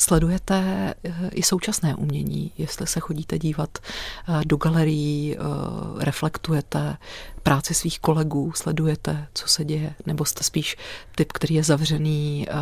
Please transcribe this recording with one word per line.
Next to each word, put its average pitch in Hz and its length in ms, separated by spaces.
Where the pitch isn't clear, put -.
sledujete, 190 920
eh, 175 280
i - 100
současné 175 520
umění, 147 640
jestli 156 280
se - 140
chodíte 160 380
dívat, 156 400
eh, - 680
do 151 100
galerií, 151 800
eh, - 40
reflektujete 147 920
práci 147 320
svých - 260
kolegů, 156 540
sledujete, 156 800
co - 140
se - 160
děje, 151 300
nebo 151 180
jste - 200
spíš - 320
typ, - 180
který 156 220
je 156 100
zavřený, 151 840
eh, 147 140